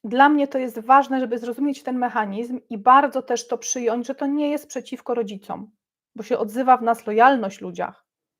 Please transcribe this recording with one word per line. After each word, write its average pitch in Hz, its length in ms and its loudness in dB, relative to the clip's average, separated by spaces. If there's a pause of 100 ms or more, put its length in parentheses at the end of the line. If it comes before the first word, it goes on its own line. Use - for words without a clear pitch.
dla 247 260 6
mnie 285 180 2
to 277 100 -6
jest 240 220 -6
ważne, 262 400 4
żeby 240 180 -4
zrozumieć 254 460 -4
ten 254 140 -4
mechanizm 233 640 -4 (100)
i 226 80 -8
bardzo 262 440 4
też 240 260 -4
to 240 100 -4
przyjąć, 240 500 -4
że 269 80 -6
to 285 120 -6
nie 294 220 -2
jest 294 180 -6
przeciwko - 460 -10
rodzicom, 202 580 -8 (440)
bo 220 80 -12
się 240 140 -2
odzywa 247 400 2
w 233 60 -6
nas 226 240 -2
lojalność 220 540 4
ludziach. 180 440 -10 (340)